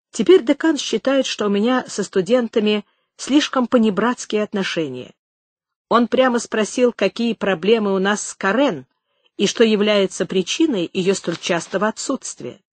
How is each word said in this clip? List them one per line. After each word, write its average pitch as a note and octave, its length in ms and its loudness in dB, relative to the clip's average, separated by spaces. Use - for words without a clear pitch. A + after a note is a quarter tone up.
«Теперь C4 320 4
декан D4 340 0
считает, C4 480 -2
что - 220 -4
у - 20 0
меня A3+ 380 0
со - 160 -6
студентами G#3 840 0
слишком C4 500 0
понебратские A3 760 0
отношения. D#3+ 720 -6
Он A3+ 180 4
прямо B3 320 2
спросил, A3+ 540 0
какие A3 400 -2
проблемы G3 600 0
у F#3+ 60 0
нас G3+ 300 -2
с - 40 -12
Карен G3 520 0
и G3 100 2
что - 160 2
является G#3 600 2
причиной F#3+ 680 -2
ее F#3+ 200 0
столь F3 240 -6
частого F#3 500 -2
отсутствия». - 760 -8